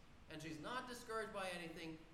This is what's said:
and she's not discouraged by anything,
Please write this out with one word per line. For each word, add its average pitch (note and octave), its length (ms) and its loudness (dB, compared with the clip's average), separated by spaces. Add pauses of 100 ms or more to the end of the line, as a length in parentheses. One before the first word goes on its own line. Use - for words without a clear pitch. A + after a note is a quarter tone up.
(280)
and D#3 140 -2
she's D3+ 180 0
not B3 280 2
discouraged A3 440 2
by G3 140 4 (100)
anything, E3 400 0 (180)